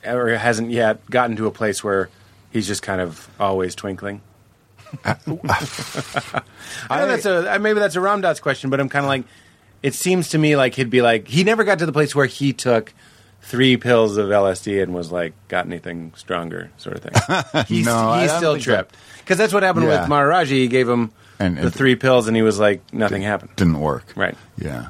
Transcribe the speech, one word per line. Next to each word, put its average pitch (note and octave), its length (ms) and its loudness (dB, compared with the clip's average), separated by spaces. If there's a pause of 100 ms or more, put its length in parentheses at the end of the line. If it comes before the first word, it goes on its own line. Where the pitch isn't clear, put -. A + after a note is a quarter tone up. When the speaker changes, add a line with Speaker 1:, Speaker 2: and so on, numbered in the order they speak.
Speaker 1:
or A#2+ 260 0
hasn't A#2 420 0
yet, A2+ 360 0
gotten A#2+ 280 0
to A2 100 -2
a G#2 60 -2
place G#2+ 320 -4
where G2 260 0 (400)
he's G#2+ 160 -2
just G2+ 160 -6
kind F#2+ 180 -4
of E2+ 280 -8 (100)
always F#2+ 380 -2
twinkling? G2+ 460 -10 (840)
Speaker 2:
Uh, - 160 -4
Speaker 1:
<laughs> - 60 -16
I - 1700 -8
know - 60 0
Speaker 2:
I - 20 0
Speaker 1:
that's A#3 200 -2
a, F#3+ 280 0
uh, G3+ 40 0
maybe G#3+ 200 0
that's F#3+ 180 0
a F3+ 40 0
Ram G3 220 0
Dass E3 180 0
question, C3+ 300 -4
but C3+ 100 0
I'm C3+ 80 0
kinda C#3+ 180 -2
like, C3+ 180 -2 (580)
it C#3 120 -2
seems F3+ 360 0
to D#3+ 80 2
me D3+ 180 4
like C3 180 2
he'd B2+ 160 -2
be B2 120 4
like, A2+ 260 4
he D3 160 2
never A3 200 2
got F#3+ 160 2
to E3+ 60 0
the D#3+ 60 -4
place D3 220 0
where C#3 120 2
he C#3 260 -2
took A#2 400 0 (500)
three B2+ 340 2
pills A2+ 400 4
of G2+ 160 0
L G2+ 140 4
S F#2+ 160 -2
D G2 180 -2
and F2+ 140 -2
was F2 180 -8
like, E2+ 200 -4 (160)
"Got F2 180 -4
anything E2+ 500 -12
stronger?" F2 640 -8
sort - 180 -12
of - 60 -14
thing. D#3 640 -2
Speaker 2:
<laughs> - 40 -10
Speaker 1:
He's, A2+ 180 0
Speaker 2:
No, A#2 100 2
I A2+ 260 2
Speaker 1:
he C#3 40 2
Speaker 2:
don't D3+ 120 0
Speaker 1:
still E3 160 2
Speaker 2:
think B2+ 100 -6
so. B2+ 100 -2
Speaker 1:
tripped. F#2+ 200 -4 (320)
'Cause F#3 100 2
that's G#3+ 160 2
what G3+ 100 2
happened F3 240 2
Speaker 2:
Yeah. D#3 140 2
Speaker 1:
with D3 100 -2
Maharaji. D3 380 2
He C3 200 2
gave B2 200 2
him A#2+ 240 0 (260)
Speaker 2:
And F2+ 200 0
Speaker 1:
the E2 100 -2
Speaker 2:
it - 60 -2
Speaker 1:
three C3 200 4
pills B2 320 2
and A2+ 100 0
he A2 60 2
was G#2+ 160 2
like, G#2 220 2 (120)
"Nothing G2+ 300 -2
Speaker 2:
di-, G#2 60 -4
Speaker 1:
happened." G#2 280 -4
Speaker 2:
didn't E2 240 2
work. D2 360 -4
Speaker 1:
Right. G2 200 -2 (200)
Speaker 2:
Yeah. C2 340 -10